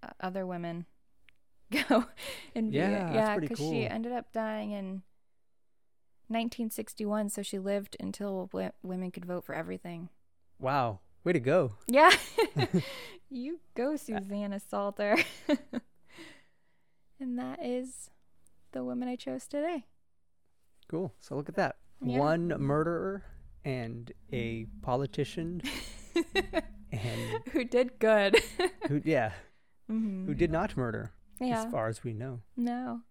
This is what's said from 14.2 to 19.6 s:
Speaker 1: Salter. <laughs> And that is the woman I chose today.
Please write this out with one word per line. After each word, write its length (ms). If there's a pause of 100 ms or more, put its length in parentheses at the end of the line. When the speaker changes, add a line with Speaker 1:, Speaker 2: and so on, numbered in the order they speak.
Speaker 1:
Salter. 560 (320)
<laughs> 80 (1600)
And 200
that 260
is 460 (600)
the 120
woman 240
I 80
chose 320
today. 380 (1000)